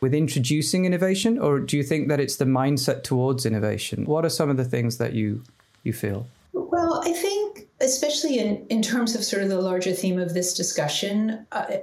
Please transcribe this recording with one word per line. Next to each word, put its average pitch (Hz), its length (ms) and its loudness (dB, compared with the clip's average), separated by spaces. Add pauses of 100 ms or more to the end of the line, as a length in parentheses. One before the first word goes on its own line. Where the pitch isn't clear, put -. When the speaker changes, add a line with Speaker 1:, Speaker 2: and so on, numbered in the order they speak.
Speaker 1:
with 131 120 2
introducing 151 720 2
innovation, 190 560 2
or 143 200 4
do - 180 -2
you 143 60 2
think 143 260 0
that 143 100 2
it's 135 160 0
the 139 100 2
mindset 135 580 2
towards 127 420 0
innovation? 107 580 -2
What 160 220 0
are 160 40 2
some 160 200 0
of 135 80 2
the 127 80 2
things 120 320 -2
that 123 160 -2
you, 110 300 -2 (400)
you 117 100 -2
feel? 101 340 -4 (240)
Speaker 2:
Well, 330 540 -2
I 339 80 0
think, 403 540 -4 (140)
especially 285 580 0
in, 208 280 -2
in 226 140 2
terms 226 340 0
of 220 80 -4
sort 196 180 -2
of 196 80 0
the 185 120 0
larger 185 320 0
theme 185 260 0
of 170 140 -2
this 175 200 0
discussion, 202 1000 -2
uh, - 140 -4 (180)